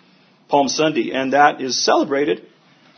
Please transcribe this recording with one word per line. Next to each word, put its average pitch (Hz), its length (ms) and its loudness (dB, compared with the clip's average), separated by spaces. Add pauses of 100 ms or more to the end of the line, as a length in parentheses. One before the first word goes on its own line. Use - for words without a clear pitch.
(480)
Palm 139 200 2
Sunday, 151 440 -2
and 131 220 -2
that 147 260 4
is 127 240 -6
celebrated 165 600 0 (520)